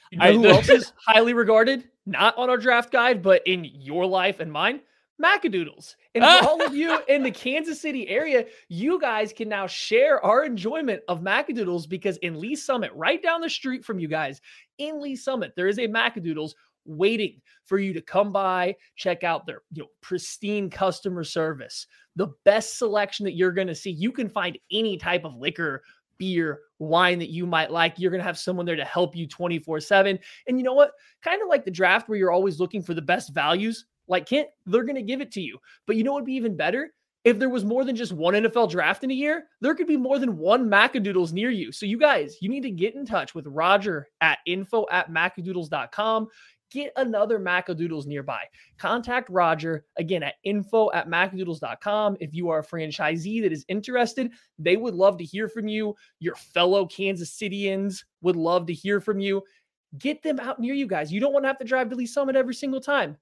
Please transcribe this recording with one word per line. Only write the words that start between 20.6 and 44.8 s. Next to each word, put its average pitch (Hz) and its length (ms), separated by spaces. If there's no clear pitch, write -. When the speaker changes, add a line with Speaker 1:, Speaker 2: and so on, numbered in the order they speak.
Speaker 1:
customer 180 540
service, 156 640
the 190 100
best 214 340
selection 208 460
that 190 120
you're 180 180
gonna 180 200
see. 190 180
You 175 200
can 254 160
find 180 320
any 208 280
type 175 260
of 139 140
liquor, 139 440
beer, 170 420
wine 175 400
that 170 100
you 170 160
might 165 260
like. 165 260
You're 175 140
gonna 180 100
have 175 160
someone 180 280
there 170 100
to 147 80
help 175 320
you 170 120
twenty-four 160 520
seven. 196 400
And 254 80
you 254 80
know 254 80
what? 285 180
Kind 370 200
of 427 60
like 311 160
the 190 80
draft 185 380
where 214 80
you're 185 160
always 185 260
looking 180 220
for 170 120
the 165 80
best 165 320
values, 175 520
like 180 200
Kent, 285 220
they're 220 160
gonna 262 180
give 240 180
it 285 120
to 196 100
you. 143 160
But 214 80
you 220 80
know 277 100
what 285 80
would 233 60
be 262 80
even 226 200
better? 185 380
If 233 160
there 262 100
was 247 160
more 240 180
than 254 120
just 220 180
one 170 220
N 220 100
F 220 100
L 233 120
draft 170 360
in 262 60
a 262 60
year, 302 300
there 277 120
could 339 140
be 302 100
more 254 220
than 240 180
one 214 320
Macadoodles 196 640
near 208 160
you. 180 220
So 208 160
you 214 100
guys, 202 420
you 185 80
need 262 140
to 254 80
get 196 240
in 269 140
touch 180 260
with 151 140
Roger 170 600
at 160 240
info 190 460